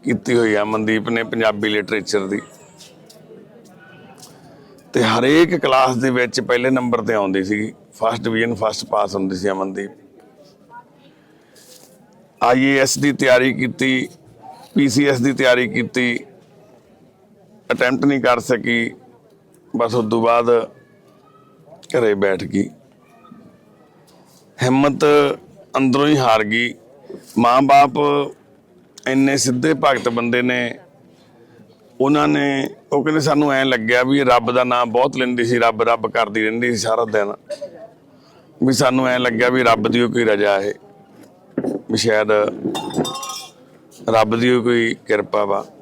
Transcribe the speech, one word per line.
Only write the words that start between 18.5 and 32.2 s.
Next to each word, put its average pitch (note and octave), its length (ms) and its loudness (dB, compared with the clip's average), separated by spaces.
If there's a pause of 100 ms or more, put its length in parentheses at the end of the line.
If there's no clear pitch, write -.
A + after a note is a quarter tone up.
ਬਸ A#2 220 -2
ਉਸ A2 160 -2
ਤੋਂ A#2 100 0
ਬਾਅਦ A#2 280 2 (1400)
ਘਰੇ A2+ 260 0
ਬੈਠ G2+ 280 -2
ਗਈ। G2 240 -4 (1900)
ਹਿੰਮਤ C3+ 480 0 (720)
ਅੰਦਰੋਂ C3+ 300 2
ਹੀ D3+ 100 2
ਹਾਰ A2+ 260 2
ਗਈ। A#2 300 -2 (640)
ਮਾਂ-ਬਾਪ C3+ 600 4 (1080)
ਇੰਨੇ C3+ 300 2
ਸਿੱਧੇ C3 360 0
ਭਗਤ C3 360 0
ਬੰਦੇ A#2+ 320 -2
ਨੇ, B2 380 -4 (1200)
ਉਹਨਾਂ D3 280 2